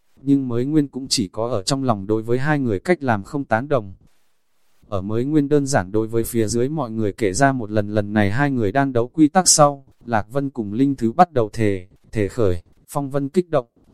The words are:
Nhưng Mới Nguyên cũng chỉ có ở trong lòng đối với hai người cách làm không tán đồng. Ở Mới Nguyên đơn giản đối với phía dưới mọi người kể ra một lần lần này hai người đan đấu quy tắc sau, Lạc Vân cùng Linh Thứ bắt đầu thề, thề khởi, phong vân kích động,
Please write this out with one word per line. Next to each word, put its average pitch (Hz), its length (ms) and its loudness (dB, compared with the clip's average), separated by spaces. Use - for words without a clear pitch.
Nhưng 135 280 2
Mới 120 160 0
Nguyên 147 240 0
cũng 131 200 -10
chỉ 104 200 -2
có 110 200 -4
ở 113 140 -4
trong 135 220 -2
lòng 104 220 -2
đối 110 160 0
với 117 160 0
hai 147 200 0
người 113 220 0
cách 175 220 0
làm 113 200 0
không 139 220 -6
tán 120 240 -2
đồng. 107 260 -2
Ở 98 120 -4
Mới 107 240 -2
Nguyên 147 240 2
đơn 143 180 2
giản 104 260 0
đối 110 140 0
với 113 180 -2
phía 113 240 -2
dưới 120 200 0
mọi 147 220 -6
người 110 220 -2
kể 98 200 -2
ra 135 200 4
một 117 180 -6
lần 104 180 0
lần 104 240 -2
này 104 180 2
hai 139 200 0
người 113 220 0
đan 139 200 0
đấu 120 160 0
quy 156 200 4
tắc 180 200 2
sau, 143 360 4
Lạc 110 280 0
Vân 139 180 -2
cùng 107 220 -6
Linh 135 240 0
Thứ 113 160 -2
bắt 165 200 2
đầu 117 200 0
thề, 98 360 -2
thề 104 160 0
khởi, 92 340 0
phong 143 220 -6
vân 143 180 -2
kích 175 220 -2
động, 139 160 -2